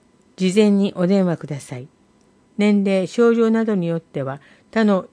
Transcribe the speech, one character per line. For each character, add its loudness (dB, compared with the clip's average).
事 -2
前 4
に 0
お -2
電 2
話 -2
く -14
だ -8
さ -14
い。 -16
年 2
齢、 0
症 2
状 2
な 0
ど -2
に -2
よ -2
っ -8
て -10
は、 -10
他 0
の 0